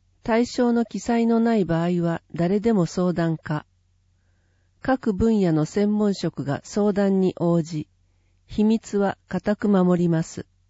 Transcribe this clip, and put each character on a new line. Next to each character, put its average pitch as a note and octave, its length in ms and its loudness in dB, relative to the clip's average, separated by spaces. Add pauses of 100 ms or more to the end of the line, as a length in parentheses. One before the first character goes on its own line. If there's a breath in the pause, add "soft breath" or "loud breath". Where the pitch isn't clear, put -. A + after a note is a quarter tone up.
(220)
対 A#3 240 2
象 A#3+ 280 0
の A#3 100 0
記 G3+ 160 -8
載 A#3 280 0
の A#3 120 2
な A3+ 160 2
い G3+ 80 2
場 E3 180 0
合 F3 220 0
は E3 180 -2 (140)
誰 F3 240 0
で A3+ 140 0
も F3+ 120 2
相 F3+ 280 -2
談 E3 240 -2
可。 - 280 -8 (1160)
各 F#3+ 320 -2
分 A3 260 2
野 F3 140 2
の D#3 100 2
専 G#3 340 0
門 G#3 160 0
職 D#3+ 300 -6
が C#3 220 -4
相 G#3 260 0
談 G3 300 2
に F#3 160 2
応 E3+ 240 2
じ、 D#3 260 -8 (600)
秘 G#3+ 180 0
密 A3 320 0
は G3 200 0 (120)
固 G#3 260 -2
く G#3 140 -2
守 F3+ 320 4
り F3 80 2
ま E3 140 0
す。 - 220 -12 (240)